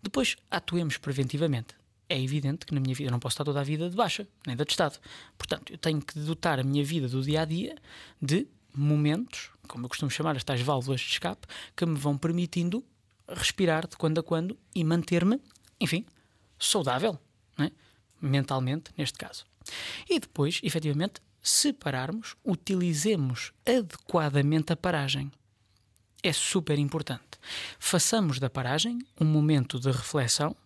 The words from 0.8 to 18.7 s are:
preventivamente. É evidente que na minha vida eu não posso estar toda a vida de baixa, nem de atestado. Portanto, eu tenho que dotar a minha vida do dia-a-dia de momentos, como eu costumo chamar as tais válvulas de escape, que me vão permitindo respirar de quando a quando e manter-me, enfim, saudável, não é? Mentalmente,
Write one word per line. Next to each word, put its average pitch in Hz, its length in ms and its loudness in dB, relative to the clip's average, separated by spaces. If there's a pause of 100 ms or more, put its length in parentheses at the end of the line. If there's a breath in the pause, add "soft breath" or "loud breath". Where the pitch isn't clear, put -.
preventivamente. 139 760 -2 (340)
É 139 140 0
evidente 139 420 -2
que - 80 -6
na 143 80 0
minha 131 140 0
vida 135 140 -4
eu - 40 -2
não 123 60 0
posso 120 160 -4
estar 147 100 -4
toda 143 160 0
a 139 40 -2
vida 151 260 -2
de 180 60 -6
baixa, 208 320 -2 (180)
nem 127 80 -4
de 123 80 -2
atestado. - 340 0 (400 loud breath)
Portanto, - 360 -6
eu - 60 -16
tenho 156 220 0
que - 200 -10
dotar 156 400 0
a - 20 0
minha 139 220 2
vida 143 240 -2
do 131 120 0
dia-a-dia 160 540 -2 (480 loud breath)
de 156 240 2 (260)
momentos, 147 760 0 (160)
como 120 180 -10
eu 123 40 -8
costumo - 200 -4
chamar 156 280 -2
as 123 80 -6
tais 131 160 0
válvulas 131 400 0
de - 100 -6
escape, - 380 -4 (280 loud breath)
que - 80 0
me 165 140 2
vão 143 180 0
permitindo 175 680 0 (440)
respirar 165 600 0
de - 80 -16
quando 160 240 2
a - 20 -4
quando 170 340 -2 (160)
e 175 120 2
manter-me, 170 560 4 (400)
enfim, 208 260 0 (540 soft breath)
saudável, 156 580 2 (380)
não 143 100 2
é? - 60 -4 (480 soft breath)
Mentalmente, 135 760 0